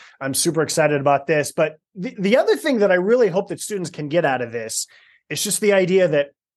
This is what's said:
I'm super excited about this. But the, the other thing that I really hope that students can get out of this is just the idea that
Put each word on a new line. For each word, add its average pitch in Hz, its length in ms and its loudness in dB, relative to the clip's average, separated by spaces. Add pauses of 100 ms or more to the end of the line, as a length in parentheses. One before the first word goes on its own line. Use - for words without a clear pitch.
(200)
I'm 135 140 -6
super 160 280 -2
excited 151 380 0
about 139 280 2
this. 151 240 -2
But 156 260 -2 (160)
the, 208 240 -10
the 202 180 2
other 392 200 2
thing 277 220 -2
that 202 120 4
I 180 60 4
really 220 320 2
hope 190 200 -4
that 202 120 -8
students 185 300 -8
can 151 180 -8
get 165 160 0
out 131 180 0
of 117 80 -8
this 113 380 -8 (420)
is 151 140 -6
just 214 160 -4
the 202 140 4
idea 185 340 4
that 143 220 0 (260)